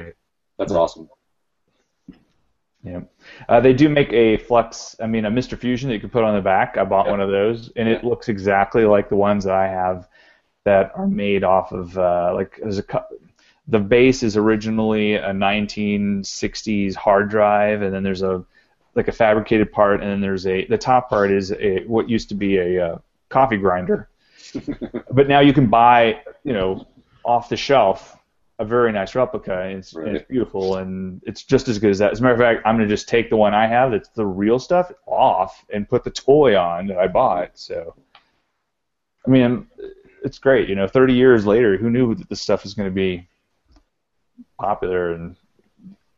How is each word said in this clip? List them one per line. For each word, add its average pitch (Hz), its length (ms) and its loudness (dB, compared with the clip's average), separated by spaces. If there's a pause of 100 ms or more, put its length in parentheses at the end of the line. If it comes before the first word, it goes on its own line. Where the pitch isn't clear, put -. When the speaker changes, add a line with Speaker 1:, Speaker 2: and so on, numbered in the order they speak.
Speaker 1:
Right. 85 100 -20 (440)
Speaker 2:
That's 95 160 -4
Speaker 1:
Right. 85 60 2
Speaker 2:
awesome. 82 300 -4 (1700)
Speaker 1:
Yeah. 87 180 -14 (480)
Uh, 117 100 6
they 127 140 6
do 147 160 4
make 143 240 0
a 110 240 4
Flux, - 640 -2
I 113 60 -6
mean, 113 180 -2
a 104 60 -4
Mister 120 260 -4
Fusion 123 320 -4
that 113 60 -4
you 101 40 -8
can 101 100 -12
put 117 140 0
on 107 120 2
the 98 60 0
back. 98 360 0
I - 80 0
bought 98 200 0
Speaker 2:
Yeah. 104 60 -2
Speaker 1:
one 101 100 -2
of 98 80 -2
those, 113 460 -2
and 113 140 -2
it 113 140 0
Speaker 2:
Yeah. 120 60 -4
Speaker 1:
looks 117 200 -4
exactly 101 560 0
like 104 240 4
the 104 80 0
ones 101 280 0
that 95 80 0
I 95 140 0
have 92 400 -4 (560)
that 98 320 2
are 98 120 -4
made 101 360 0
off 92 300 2
of, 90 240 -10
uh, 90 360 0
like, 95 280 -6
there's 101 160 -6
a 101 60 -4
cou-, - 360 -8 (480)
the 113 120 0
base 123 440 4
is 107 140 -2
originally 110 760 0
a 98 180 -4
nineteen 101 920 -2
sixties 101 720 -6
hard 101 340 2
drive, 104 520 2
and 95 120 -4
then 95 100 -6
there's 95 200 -4
a, 95 200 -2 (520)
like, 113 140 -2
a - 20 -2
fabricated 107 640 2
part, 101 280 2
and 101 80 -6
then 98 120 -4
there's 98 260 -4
a, 92 200 -2
the 113 100 0
top 127 320 0
part 101 220 2
is 98 200 0
a, 95 340 -2
what 113 240 -2
used 113 200 -4
to 107 60 -8
be 98 220 -2
a, 87 360 -2
uh, 85 40 -12 (300)
coffee 131 300 2
grinder. 95 500 -2 (460)
Speaker 2:
<laughs> - 580 -12
Speaker 1:
But 135 160 4
now 143 140 4
you 143 120 6
can 139 140 4
buy, 117 540 4 (220)
you 135 100 -6
know, 95 320 -4 (400)
off 120 240 -2
the 113 80 -4
shelf 107 580 0 (420)
a 110 80 -8
very 117 260 2
nice 98 240 -6
replica, 107 460 -4
and 95 180 -8
it's, - 140 -20
and 80 160 -12
it's 104 40 -6 (100)
Speaker 2:
Right. - 40 -20
Speaker 1:
beautiful, 98 500 -4
and 92 480 -10
it's - 180 -14
just 131 260 0
as 104 100 -4
good 104 120 2
as 95 80 0
that. 104 120 2
As - 80 -8
a 123 40 0
matter 127 100 4
of 113 80 0
fact, 117 240 2
I'm 113 100 2
gonna 107 140 0
just 104 180 -4
take 117 220 0
the 113 80 0
one 104 160 2
I 110 140 2
have 123 240 0
that's 101 180 -4
the 110 160 -6
real 101 340 0
stuff 180 320 -2 (140)
off 101 640 0
and 104 160 -6
put 120 160 -2
the - 60 -10
toy 135 480 4
on 87 300 -2
that 92 100 -6
I 92 100 2
bought. 92 500 -2
So, 85 380 -12 (1300)
I 127 40 0
mean, 123 380 2 (580)
it's - 140 -10
great. 131 280 2
You 98 80 -4
know, 98 120 -2
thirty 131 260 4
years 123 320 4
later, 104 320 2
who 113 120 -2
knew 117 260 0
that 90 120 -12
this 101 140 -10
stuff 101 220 -2
was 95 100 -16
gonna 98 180 -6
be 92 380 -4 (1300)
popular 90 540 -4
and 85 220 -12 (840)